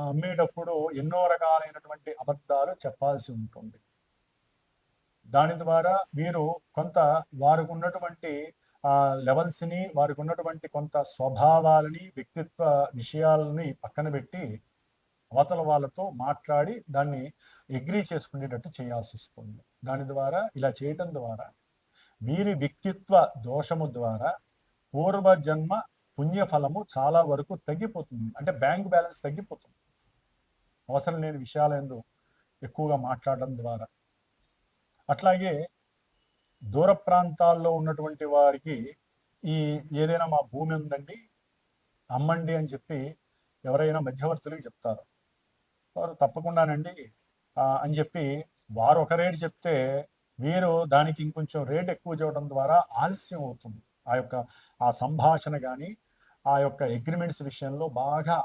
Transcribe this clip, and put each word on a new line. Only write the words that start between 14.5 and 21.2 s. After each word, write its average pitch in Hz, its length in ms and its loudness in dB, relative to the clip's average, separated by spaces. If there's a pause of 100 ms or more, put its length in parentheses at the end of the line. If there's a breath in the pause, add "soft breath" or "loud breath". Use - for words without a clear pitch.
అవతల 151 280 2
వాళ్ళతో 151 500 0
మాట్లాడి 147 800 -2
దాన్ని 139 420 -2 (380 soft breath)
అగ్రీ 156 340 -2 (100)
చేసుకునేటట్టు 135 560 -8 (120)
చేయాల్సి 120 320 -6
వస్తుంది. 110 440 -18 (260)
దాని 135 240 -6
ద్వారా, 143 480 -2
ఇలా 135 160 0 (120)
చేయటం 156 300 -6
ద్వారా 117 360 -10 (720 soft breath)